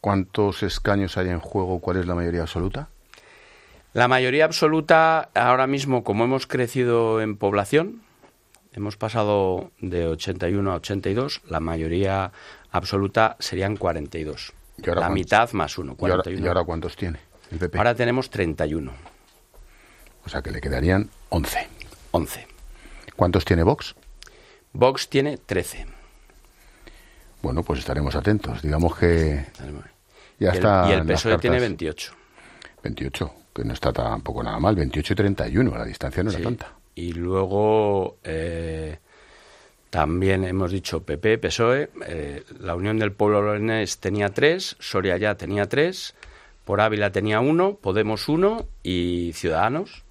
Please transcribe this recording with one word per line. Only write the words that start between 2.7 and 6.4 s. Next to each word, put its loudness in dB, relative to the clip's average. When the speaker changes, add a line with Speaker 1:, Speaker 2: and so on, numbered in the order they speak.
Speaker 2:
La 4
mayoría 4
absoluta, 4
ahora 4
mismo, 0
como 0
hemos 0